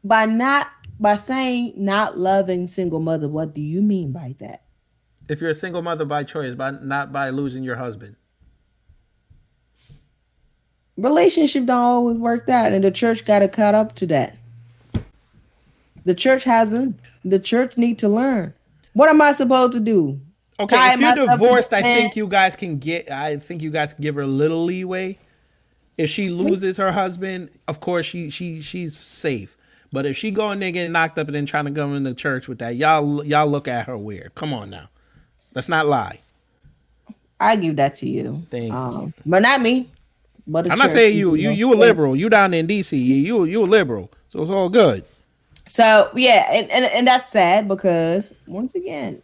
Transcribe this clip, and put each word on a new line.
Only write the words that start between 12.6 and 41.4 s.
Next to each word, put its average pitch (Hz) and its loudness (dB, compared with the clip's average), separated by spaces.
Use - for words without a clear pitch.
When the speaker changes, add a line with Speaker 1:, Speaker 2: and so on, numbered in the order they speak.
Speaker 1:
and 190 0
the 196 4
church 226 -2
gotta 202 4
cut 208 2
up 214 2
to 185 -4
that. 151 -2
The 180 2
church 262 2
hasn't. 226 2
The 190 2
church 247 -2
need 233 0
to 214 0
learn. 226 0
What 285 6
am 311 6
I 294 6
supposed 254 2
to 240 -2
do? 165 0
Speaker 2:
Okay, 208 0
Speaker 1:
Tie 254 6
Speaker 2:
if 247 0
you're 285 4
Speaker 1:
myself 254 2
to 247 4
Speaker 2:
divorced, 247 4
Speaker 1:
the 220 0
Speaker 2:
I 202 2
Speaker 1:
man? 240 2
Speaker 2:
think 233 0
you 214 -4
guys 190 2
can 165 -8
get, 160 -6
I 147 -6
think 156 -12
you 156 -8
guys 151 -4
can - -14
give 147 -4
her 143 -4
a 139 -4
little 151 0
leeway. 185 -6
If 156 0
she 196 -4
loses 185 -2
her 190 0
husband, 185 -6
of 151 -10
course 175 -4
she, 170 -10
she, 160 -12
she's 165 -12
safe. - -8
But 135 -6
if 139 -4
she 220 -6
going 202 -4
there 190 -6
getting 170 -6
knocked 165 -2
up 151 -4
and 147 -8
then 143 -4
trying 147 -4
to 143 -8
go 143 -6
in 139 -6
the 127 -6
church 131 -6
with 123 -12
that, 120 -8
y'all, 147 0
y'all 147 2
look 143 -2
at 120 -6
her 127 -10
weird. 104 -14
Come 151 -8
on 101 -10
now, 92 -20
let's 127 -8
not 160 0
lie. 117 -2
Speaker 1:
I 214 2
give 165 -2
that 139 -2
to - -10
you. 135 -8
Speaker 2:
Thank 117 -8
Speaker 1:
Um, 127 -8
Speaker 2:
you. 160 -12
Speaker 1:
but 185 4
not 262 4
me. 247 0
But 160 -2
the 180 0
Speaker 2:
I'm 190 2
not 277 6
Speaker 1:
church, - 2
Speaker 2:
saying 214 6
you. 180 2
Speaker 1:
you 156 0